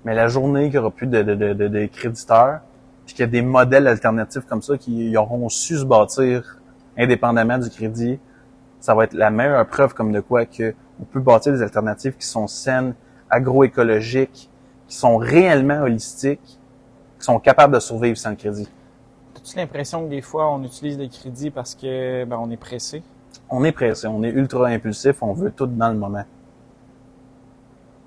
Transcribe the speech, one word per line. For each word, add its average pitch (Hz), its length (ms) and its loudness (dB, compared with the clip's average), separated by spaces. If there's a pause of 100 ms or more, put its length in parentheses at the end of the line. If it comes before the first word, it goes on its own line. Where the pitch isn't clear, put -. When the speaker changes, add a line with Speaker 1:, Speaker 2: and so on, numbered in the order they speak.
Speaker 1:
Mais 113 100 -2
la 113 140 4
journée 139 380 0
qu'il 143 80 -2
y 143 40 2
aura 113 140 0
plus - 160 -6
de, 117 140 2
de, 104 120 0
de, 101 200 0
de, 101 120 0
de 107 200 -2
créditeurs, 120 760 2 (440)
puis - 120 -20
qu'il 127 80 0
y 117 40 0
a 113 40 -2
des 120 100 2
modèles 127 460 4
alternatifs 117 580 -2
comme 110 160 -6
ça 139 160 -4
qui 113 380 -4
auront 117 320 -2
su - 300 -6
se 135 60 -2
bâtir 123 760 2 (360)
indépendamment 120 640 2
du 120 100 -4
crédit, 117 520 -6 (580)
ça - 160 0
va 110 100 6
être 107 100 -4
la 107 160 2
meilleure 120 360 2
preuve 139 280 0
comme 110 180 -2
de 104 80 -2
quoi 117 260 -2
que 113 260 -6 (280)
on - 40 -14
peut - 140 -8
bâtir 131 340 4
des 131 80 -2
alternatives 107 560 -4
qui - 100 -14
sont 110 200 -4
saines, 127 480 -4 (340)
agroécologiques, 123 1200 2 (380)
qui - 100 -16
sont 117 200 4
réellement 143 640 4
holistiques, - 800 -4 (580)
qui - 60 -14
sont 117 160 2
capables 143 340 6
de 117 60 4
survivre 117 360 -2
sans 113 140 -8
le 101 60 -8
crédit. 104 320 -8 (680)
Speaker 2:
As-tu - 220 -20
l'impression 165 480 -8
que 156 60 -10
des 139 100 -8
fois, 151 320 -2
on 139 100 -6
utilise 143 340 -10
le 139 120 -10
crédit 131 420 -12
parce 135 240 -12
que, 127 520 -6
ben, 120 140 -6
on 117 100 -6
est 117 60 -8
pressé ? 123 460 -14 (480)
Speaker 1:
On 131 140 0
est 156 80 2
pressé, 117 340 -4
on 110 160 -4
est 117 80 -2
ultra 131 380 0
impulsif, 117 520 -2
on 107 120 -4
veut 175 180 -4
tout - 160 -6
dans 117 220 -2
le 110 100 -2
moment. 101 260 -6 (1800)